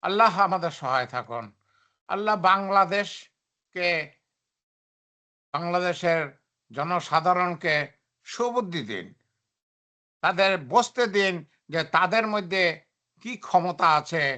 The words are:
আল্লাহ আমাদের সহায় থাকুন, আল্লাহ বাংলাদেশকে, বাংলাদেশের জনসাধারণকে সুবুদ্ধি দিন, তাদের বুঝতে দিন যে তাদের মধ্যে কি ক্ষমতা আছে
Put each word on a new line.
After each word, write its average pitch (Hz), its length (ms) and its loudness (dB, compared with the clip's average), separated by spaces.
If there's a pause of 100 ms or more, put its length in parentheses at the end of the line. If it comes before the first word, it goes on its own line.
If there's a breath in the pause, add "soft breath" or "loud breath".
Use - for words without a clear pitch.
আল্লাহ 202 260 4 (140)
আমাদের 170 240 -2 (100)
সহায় 127 340 -2
থাকুন, 117 300 -8 (680)
আল্লাহ 208 220 0 (160)
বাংলাদেশকে, 196 1400 -2 (1700)
বাংলাদেশের 175 640 0 (560)
জনসাধারণকে 170 960 0 (580)
সুবুদ্ধি 233 480 -4 (100)
দিন, 92 140 -8 (1160)
তাদের 190 280 2 (200)
বুঝতে 240 320 2 (140)
দিন 196 160 2 (400)
যে 160 80 -2 (140)
তাদের 185 380 4
মধ্যে 190 300 0 (580)
কি 240 100 -12 (160)
ক্ষমতা 175 400 2 (120)
আছে 156 240 -2 (140)